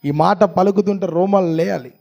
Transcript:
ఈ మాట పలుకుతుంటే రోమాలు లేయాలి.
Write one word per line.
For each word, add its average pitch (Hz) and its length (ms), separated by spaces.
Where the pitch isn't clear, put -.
ఈ 143 60
మాట 175 340
పలుకుతుంటే 190 600
రోమాలు 185 400
లేయాలి. 165 540